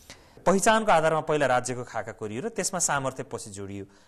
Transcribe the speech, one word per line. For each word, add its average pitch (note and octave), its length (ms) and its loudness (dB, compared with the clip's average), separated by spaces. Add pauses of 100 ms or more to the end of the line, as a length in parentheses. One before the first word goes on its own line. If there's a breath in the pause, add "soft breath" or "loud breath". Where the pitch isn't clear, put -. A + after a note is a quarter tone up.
(460 loud breath)
पहिचानको G#3 460 4
आधारमा D#3+ 280 4
पहिला D3+ 260 2
राज्यको B2 380 0
खाका A2+ 280 -8
कोरियो A2 300 -8
र G#3+ 60 -6
त्यसमा F#3+ 320 -4
सामर्थ्य C#3 420 -2
पछि A2 280 -10
जोडियो G2 340 -10 (240 soft breath)